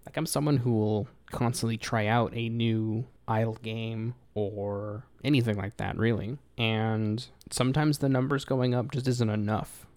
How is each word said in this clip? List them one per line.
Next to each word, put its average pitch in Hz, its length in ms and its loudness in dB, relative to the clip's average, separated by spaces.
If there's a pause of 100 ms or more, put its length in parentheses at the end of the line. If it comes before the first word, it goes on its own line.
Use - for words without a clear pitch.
Like, - 100 -10
I'm 151 100 0
someone 147 320 2
who 120 140 2
will 107 360 2 (220)
constantly 117 460 0
try 107 300 0
out 113 280 2
a 117 140 -2
new 113 580 0 (200)
idle 113 360 0
game 113 520 -4 (200)
or 101 720 -4 (180)
anything 120 340 4
like 101 220 -4
that, 95 180 -4
really. 113 400 0 (220)
And 110 680 0 (240)
sometimes 147 480 2
the 139 100 0
numbers 135 360 0
going 127 300 0
up 127 160 -2
just 143 180 -2
isn't 120 220 2
enough. 107 560 -2 (100)